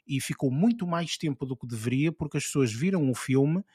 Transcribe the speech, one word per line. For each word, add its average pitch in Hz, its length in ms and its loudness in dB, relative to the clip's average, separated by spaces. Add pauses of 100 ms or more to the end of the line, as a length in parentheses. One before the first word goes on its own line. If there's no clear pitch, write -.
e 139 140 -4
ficou 147 300 -2
muito 190 360 2
mais 170 320 -2
tempo 143 280 -4
do 127 100 -6
que 127 100 -12
deveria, 123 460 0
porque 156 240 -6
as 139 80 -4
pessoas 131 280 2
viram 151 380 2
o 120 40 0
filme 143 480 2 (120)